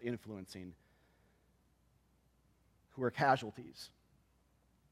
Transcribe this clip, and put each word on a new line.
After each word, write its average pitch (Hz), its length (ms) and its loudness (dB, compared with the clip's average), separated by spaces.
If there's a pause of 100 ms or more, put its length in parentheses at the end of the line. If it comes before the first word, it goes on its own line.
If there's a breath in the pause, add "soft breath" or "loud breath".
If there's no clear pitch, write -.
influencing, 101 680 -8 (2250)
who 131 120 -4
are 120 80 4
casualties. 127 800 2 (1040)